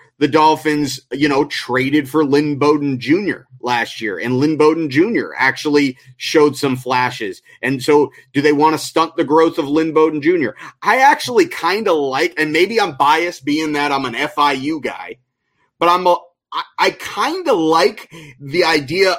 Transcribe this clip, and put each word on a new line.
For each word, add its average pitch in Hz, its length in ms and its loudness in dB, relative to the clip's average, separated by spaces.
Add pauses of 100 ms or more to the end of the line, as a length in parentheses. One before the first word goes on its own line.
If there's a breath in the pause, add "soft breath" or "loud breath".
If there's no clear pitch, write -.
(200 loud breath)
the 147 100 2
Dolphins, 151 720 0 (120)
you 143 160 0
know, 143 160 0
traded 135 640 -2
for 151 160 0
Lynn 143 340 0
Bowden 143 420 0
Junior 160 460 -2 (140)
last 120 400 -4
year, 104 180 -6
and 120 200 -2
Lynn 151 180 0
Bowden 156 320 2
Junior 147 480 0
actually 135 600 0 (180 soft breath)
showed 147 400 2
some 131 200 -2
flashes. 123 680 -4 (180 soft breath)
And 131 220 -4
so 147 280 4 (220 loud breath)
do 143 80 -2
they 151 140 4
wanna 151 240 2
stunt - 380 -4
the 165 80 0
growth 160 340 2
of 147 100 -4
Lynn 160 240 0
Bowden 156 300 2
Junior? 156 340 0 (260 loud breath)
I 240 180 2
actually 247 460 4
kinda 190 460 -2
like, 147 460 -2
and 156 140 -2
maybe 196 280 2
I'm 170 160 -2
biased 160 480 0
being 151 300 -2
that 143 180 -2
I'm 135 140 -2
an 117 80 -8
F 147 240 -6
I 147 140 2
U 143 280 -6
guy, 90 380 -10 (600)
but 170 120 2
I'm 180 160 2
a, 180 100 4 (360)
I, - 120 -8 (140)
I 185 120 2
kinda 302 640 -4
like 165 600 0 (280 loud breath)
the 147 240 -2
idea 165 540 0